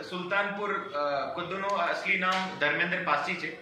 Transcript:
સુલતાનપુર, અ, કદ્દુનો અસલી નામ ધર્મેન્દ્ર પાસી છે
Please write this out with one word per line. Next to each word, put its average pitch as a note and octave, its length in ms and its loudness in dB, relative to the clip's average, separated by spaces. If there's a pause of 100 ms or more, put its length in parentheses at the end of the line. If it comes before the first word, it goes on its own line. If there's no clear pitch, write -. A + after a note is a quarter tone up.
સુલતાનપુર, G3 920 -2
અ, C#3+ 400 0
કદ્દુનો F3+ 340 -4
અસલી F#3+ 520 2
નામ F#3 400 0
ધર્મેન્દ્ર E3 440 2
પાસી D#3+ 320 2
છે D#3 260 -6